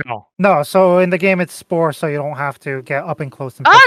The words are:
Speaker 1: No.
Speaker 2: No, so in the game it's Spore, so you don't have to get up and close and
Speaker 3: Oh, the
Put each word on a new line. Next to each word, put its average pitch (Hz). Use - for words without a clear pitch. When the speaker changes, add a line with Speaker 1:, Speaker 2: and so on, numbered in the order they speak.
Speaker 1:
No. 117
Speaker 2:
No, 185
so 180
in 185
the 185
game 185
it's 170
Spore, 165
so -
you 147
don't 143
have 139
to 135
get 143
up 160
and 139
close 131
and -
Speaker 3:
Oh, -
the 453